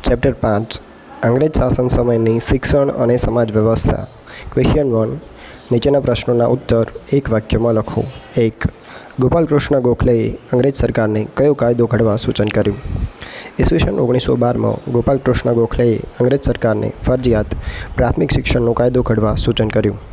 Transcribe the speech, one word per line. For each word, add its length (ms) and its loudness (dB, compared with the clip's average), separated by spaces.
ચેપ્ટર 280 0
પાંચ, 480 -2
અંગ્રેજ 340 2
શાસન 320 0
સમયની 520 2
શિક્ષણ 480 0
અને 280 2
સમાજ 360 0
વ્યવસ્થા. 540 0
ક્વેશ્ચન 400 2
વન, 260 0
નીચેના 280 4
પ્રશ્નોના 460 0
ઉત્તર 400 0
એક 180 0
વાક્યમાં 440 0
લખો. 300 -2
એક, 180 2
ગોપાલકૃષ્ણ 640 2
ગોખલેએ 520 2
અંગ્રેજ 440 0
સરકારને 500 0
કયો 180 2
કાયદો 320 2
ઘડવા 300 2
સૂચન 280 0
કર્યું? 320 0
ઈસવીસન 400 2
ઓગણીસો 360 2
બારમાં 560 0
ગોપાલકૃષ્ણ 600 0
ગોખલેએ 460 2
અંગ્રેજ 460 -2
સરકારને 480 0
ફરજિયાત 400 2
પ્રાથમિક 360 0
શિક્ષણનો 400 2
કાયદો 300 2
ઘડવા 320 0
સૂચન 340 0
કર્યું. 320 0